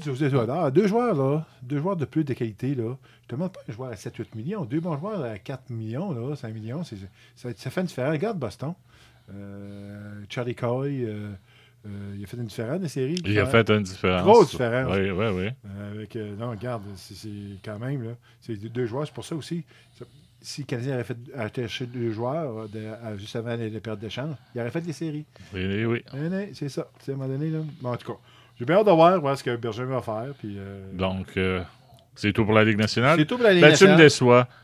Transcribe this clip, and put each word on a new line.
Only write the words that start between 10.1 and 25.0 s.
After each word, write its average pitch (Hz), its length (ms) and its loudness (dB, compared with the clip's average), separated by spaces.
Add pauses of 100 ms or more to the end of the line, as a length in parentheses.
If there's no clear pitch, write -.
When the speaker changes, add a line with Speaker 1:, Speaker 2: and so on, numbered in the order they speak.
Speaker 1:
Charlie 120 260 -6
Coy, 127 500 -2
euh, 104 260 -6 (560)
euh, 101 300 -12
il 101 80 -10
a - 20 -12
fait 120 100 -12
une 120 100 -6
différence 120 340 -6
des 180 80 -6
séries. 139 360 -4
Speaker 2:
Il 104 140 2
a 101 60 4
Speaker 1:
Ouais. 131 60 0
Speaker 2:
fait 113 200 6
une 107 120 6
différence. 92 420 0
Speaker 1:
Grosse 214 280 10
différence. 123 440 0
Speaker 2:
Oui, 98 140 0
oui, 98 240 0
oui. 92 140 -2 (180)
Speaker 1:
Euh, 101 280 -12
avec, 107 220 -12
euh, 104 220 -8
non, 120 120 -6
regarde, 117 320 -8 (140)
c'est, 95 180 -20
c'est 107 140 -16 (360)
quand 107 140 -10
même, 131 260 -6
là, 113 60 -8 (300)
c'est 117 140 -10
deux, 104 140 -12
deux 120 180 -4
joueurs, 131 200 -4
c'est - 80 -16
pour 117 100 -12
ça - 100 -10
aussi. 165 300 -8 (340)
Ça, - 60 -20 (360)
si - 220 -12
le 135 40 -10
Canadien 131 280 -4
avait 120 100 -4
fait 117 120 -8 (200)
attacher 120 500 -6
deux 120 260 -4
joueurs, 120 460 -6
euh, 110 140 -10
de, 110 80 -10 (260)
à, 107 100 -8
juste 104 200 -12
avant 117 200 -4
les, 113 140 -6
les 110 100 -8
périodes 107 200 -8
d'échange, 123 340 -8 (200)
il 120 60 -6
aurait 117 100 -4
fait 170 160 -6
les 170 60 -8
séries. 151 320 -8 (280)